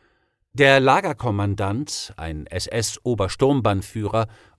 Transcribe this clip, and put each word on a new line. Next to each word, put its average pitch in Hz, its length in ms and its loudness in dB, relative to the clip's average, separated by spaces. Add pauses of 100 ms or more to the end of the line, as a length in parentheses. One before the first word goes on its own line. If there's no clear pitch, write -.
(540)
Der 135 260 6
Lagerkommandant, 120 1400 -2
ein 80 300 -10
S-S-Obersturmbannführer 110 1800 -2 (320)